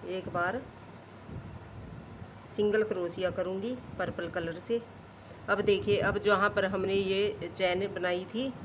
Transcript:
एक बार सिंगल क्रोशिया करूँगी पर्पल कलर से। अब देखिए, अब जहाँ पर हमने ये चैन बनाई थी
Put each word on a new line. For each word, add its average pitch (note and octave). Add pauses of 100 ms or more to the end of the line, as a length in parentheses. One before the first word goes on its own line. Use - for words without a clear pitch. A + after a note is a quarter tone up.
एक F#3
बार F3+ (2000)
सिंगल G#3
क्रोशिया F3+
करूँगी F#3+ (220)
पर्पल F3
कलर E3+
से। A#3 (680)
अब G3
देखिए, G3+
अब F#3+
जहाँ G3+
पर G3+
हमने F#3+
ये F#3+
चैन F#3
बनाई F3+
थी B3+ (160)